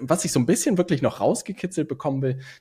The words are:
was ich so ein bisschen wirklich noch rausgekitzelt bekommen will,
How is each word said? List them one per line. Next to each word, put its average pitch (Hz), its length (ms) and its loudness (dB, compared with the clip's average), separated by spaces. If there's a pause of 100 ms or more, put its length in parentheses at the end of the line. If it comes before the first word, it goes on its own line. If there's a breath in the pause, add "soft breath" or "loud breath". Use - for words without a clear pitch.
was - 240 0
ich - 80 -4
so 131 80 4
ein 120 40 2
bisschen 185 320 2
wirklich 175 240 2
noch 117 200 0
rausgekitzelt 165 680 -2
bekommen 139 340 -4
will, 131 180 -2 (220 loud breath)